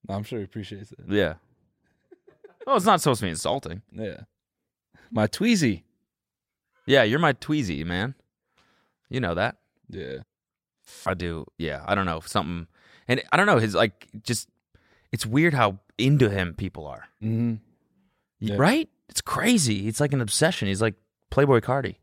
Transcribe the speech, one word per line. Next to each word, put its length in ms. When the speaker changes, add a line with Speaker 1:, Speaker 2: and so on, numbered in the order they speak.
Speaker 1:
No, 80
I'm 80
sure 160
he 60
appreciates 460
it. 160
Speaker 2:
Yeah. 280
Well, 120
it's 80
not 160
supposed 180
to 60
be 40
insulting. 520
Speaker 1:
Yeah. 300
My 160
Tweezy. 560
Speaker 2:
Yeah, 180
you're 160
my 140
Tweezy, 520
man. 300
You 100
know 160
that. 220
Speaker 1:
Yeah. 280
Speaker 2:
I 80
do. 320
Yeah, 280
I 100
don't 100
know. 160
Something. 460
And 140
I 60
don't 80
know. 120
His, 180
like, 320
just, 260
it's 140
weird 280
how 260
into 320
him 240
people 320
are. 200
Speaker 1:
Mm-hmm. 280
Speaker 2:
Y- 60
Speaker 1:
Yeah. 180
Speaker 2:
Right? 320
It's 120
crazy. 680
It's 120
like 140
an 80
obsession. 460
He's 140
like 140
Playboi 300
Carti. 420